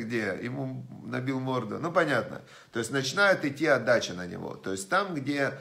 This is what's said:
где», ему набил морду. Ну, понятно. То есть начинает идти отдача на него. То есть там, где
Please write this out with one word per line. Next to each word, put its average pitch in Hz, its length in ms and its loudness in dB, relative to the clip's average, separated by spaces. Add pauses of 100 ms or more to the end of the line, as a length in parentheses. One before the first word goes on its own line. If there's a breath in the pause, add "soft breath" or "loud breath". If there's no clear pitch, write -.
где», 110 380 -2
ему 131 440 -6 (180)
набил 127 360 -4
морду. 123 400 -2
Ну, 165 120 -2
понятно. 147 500 2 (300 loud breath)
То 117 80 -2
есть 117 120 -2
начинает 165 520 4
идти 139 220 -2
отдача 120 480 4
на 90 140 -6
него. 87 280 -8
То - 160 -6
есть - 160 -4
там, 185 260 2
где 139 480 0